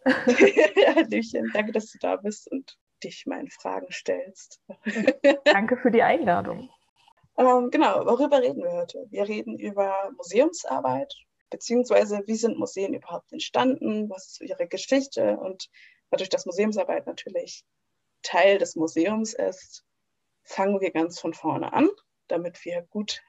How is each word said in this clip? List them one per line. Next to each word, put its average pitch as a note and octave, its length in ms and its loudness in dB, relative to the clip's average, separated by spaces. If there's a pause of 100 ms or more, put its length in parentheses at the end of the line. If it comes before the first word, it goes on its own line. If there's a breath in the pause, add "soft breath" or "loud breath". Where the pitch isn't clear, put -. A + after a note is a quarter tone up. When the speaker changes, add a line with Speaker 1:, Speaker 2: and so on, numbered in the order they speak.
Speaker 1:
<laughs> - 0 -
Hallöchen, A#3+ 1500 4
danke, G#3+ 200 -2
dass G#3+ 200 -4
du - 80 -20
da F#3 180 -2
bist G3+ 340 -10
und - 260 -10 (260)
dich - 220 -14
meinen - 240 -8
Fragen - 420 -8
stellst. - 680 -8 (240)
<laughs> B3+ 600 2
Speaker 2:
Danke A#3+ 320 4
für B3 120 2
die A3 140 6
Einladung. F3+ 680 0 (680 soft breath)
Speaker 1:
Ähm, B3 320 4
genau, C4 340 2
worüber C4+ 360 4
reden C4 200 -2
wir F3 120 -4
heute? F3 360 -8
Wir G3+ 180 -4
reden G#3+ 300 -8
über G3 600 -4
Museumsarbeit, F3+ 920 -2 (380)
beziehungsweise G#3 760 0
wie A3 80 -2
sind A3 240 -2
Museen G3 340 -6
überhaupt - 400 -12
entstanden, A3 760 -2
was F#3+ 160 -16
ist - 140 -20
ihre F3+ 260 -6
Geschichte? A3 680 0
Und F#3+ 340 -12 (400 soft breath)
dadurch, F#3 180 -2
dass F3+ 160 -4
Museumsarbeit G3+ 640 -2
natürlich - 580 -10 (560)
Teil F#3+ 360 4
des E3+ 200 -2
Museums F3+ 560 0
ist, - 500 -6 (600)
fangen G3 360 0
wir F#3 120 -2
ganz E3+ 280 -2
von E3 140 -6
vorne - 400 -4
an, D4+ 160 4 (400)
damit F3 340 -6
wir F3 200 -6
gut - 460 -8